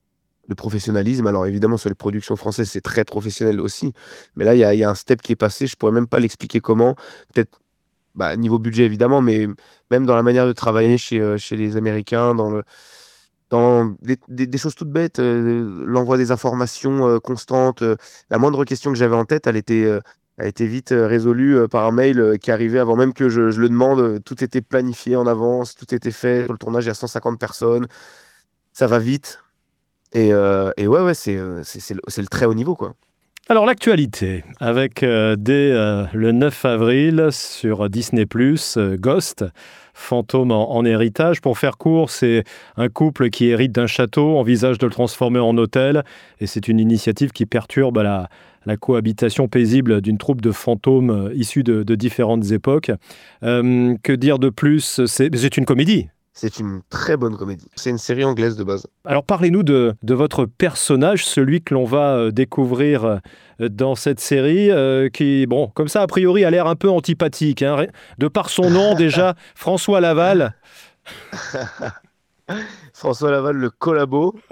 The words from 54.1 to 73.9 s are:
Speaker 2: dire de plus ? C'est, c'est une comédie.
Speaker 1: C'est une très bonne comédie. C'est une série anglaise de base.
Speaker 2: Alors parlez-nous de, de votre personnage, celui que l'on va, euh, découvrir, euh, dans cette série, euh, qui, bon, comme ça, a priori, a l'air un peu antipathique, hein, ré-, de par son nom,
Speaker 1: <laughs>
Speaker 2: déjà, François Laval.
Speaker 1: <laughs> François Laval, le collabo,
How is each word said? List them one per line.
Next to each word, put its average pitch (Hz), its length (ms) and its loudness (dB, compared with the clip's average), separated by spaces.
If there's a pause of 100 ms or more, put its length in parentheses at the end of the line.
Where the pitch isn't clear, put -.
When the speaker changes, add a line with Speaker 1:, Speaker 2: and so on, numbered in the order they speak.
Speaker 2:
dire 135 260 2
de 131 120 2
plus ? 147 560 0
C'est, 135 300 0
c'est 127 200 0
une 135 100 0
comédie. 143 420 2 (260)
Speaker 1:
C'est - 240 -8
une 98 300 -6
très - 300 -2
bonne 113 180 -4
comédie. 95 400 -10
C'est - 140 -6
une 120 80 -2
série 131 260 -2
anglaise 117 320 0
de 107 80 -6
base. 98 220 -6 (180)
Speaker 2:
Alors 143 180 0
parlez-nous 180 400 2
de, 127 400 2
de 117 120 0
votre 135 320 0
personnage, 156 800 0
celui 143 340 0
que 156 140 -4
l'on 131 100 0
va, 139 320 0
euh, 113 140 0
découvrir, 127 760 0
euh, 104 140 0 (420)
dans 117 340 -2
cette 143 240 -4
série, 156 520 2
euh, 135 400 2
qui, 139 360 0
bon, 123 220 0
comme 156 200 -4
ça, 208 120 0
a 196 60 2
priori, 185 400 2
a 165 40 2
l'air 175 160 2
un 165 80 0
peu 180 140 0
antipathique, 160 720 0
hein, 139 160 0
ré-, 143 140 -2 (260)
de 147 120 0
par 185 200 -2
son 180 220 2
nom, 196 240 4
Speaker 1:
<laughs> - 20 -4
Speaker 2:
déjà, 170 380 2 (200)
François 190 460 0
Laval. 170 540 2 (500)
Speaker 1:
<laughs> - 1500 -14 (400)
François 143 360 -2
Laval, 143 260 0
le 127 120 -2
collabo, 151 640 -2 (180)